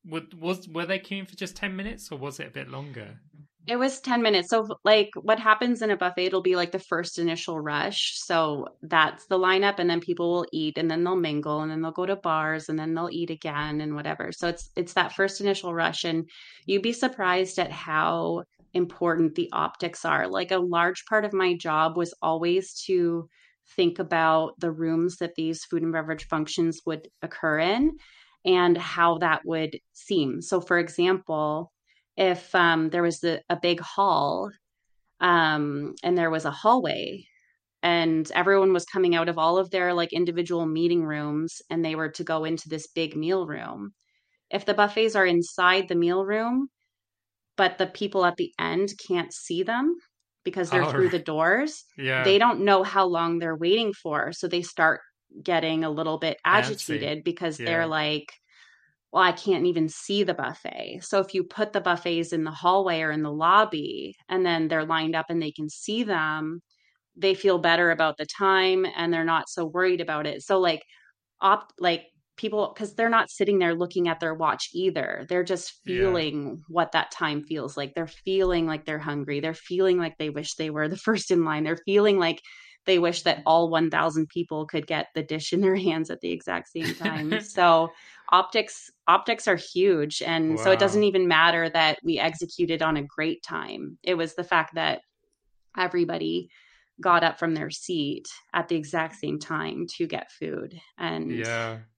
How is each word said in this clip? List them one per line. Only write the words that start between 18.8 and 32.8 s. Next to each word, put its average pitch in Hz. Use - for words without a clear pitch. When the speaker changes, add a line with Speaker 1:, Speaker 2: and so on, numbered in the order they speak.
Speaker 2:
the 170
optics 165
are. 160
Like, 185
a 185
large 175
part 214
of 208
my 185
job 160
was 170
always 175
to 170
think 175
about 160
the 165
rooms 165
that 170
these 160
food 165
and 165
beverage 156
functions 160
would 156
occur 160
in 254
and 175
how 170
that 160
would 160
seem. 160
So, 180
for 175
example, 165
if, 185
um, 165